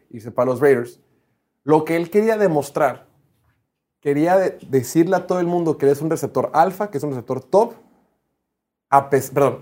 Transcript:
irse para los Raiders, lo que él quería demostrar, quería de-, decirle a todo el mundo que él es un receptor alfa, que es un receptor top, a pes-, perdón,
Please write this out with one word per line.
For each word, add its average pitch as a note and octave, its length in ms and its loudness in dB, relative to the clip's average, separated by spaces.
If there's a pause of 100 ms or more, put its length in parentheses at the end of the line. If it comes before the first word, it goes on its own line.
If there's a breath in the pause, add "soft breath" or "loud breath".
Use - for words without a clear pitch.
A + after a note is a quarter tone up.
(100)
irse A2+ 200 -16
para B2 180 -2
los A#2+ 120 -2
Raiders, C3 400 2 (640)
lo D#3 200 4
que E3 120 -2
él E3+ 120 -4
quería A3 280 2
demostrar, D3+ 720 -2 (880)
quería D3+ 380 0
de-, F#3 220 0 (100)
decirle D#3+ 480 0
a F3+ 100 -4
todo F3+ 140 -2
el F3 80 -2
mundo E3+ 280 -2
que C#3 100 0
él C#3 60 4
es C#3 100 -2
un D#3+ 80 -4
receptor C3+ 440 -4
alfa, F#3+ 340 0
que C#3+ 100 -8
es - 40 -6
un D3 80 -6
receptor C3+ 320 -8
top, A3 300 0 (1200)
a C3+ 140 2
pes-, C3+ 220 0
perdón, C3+ 320 0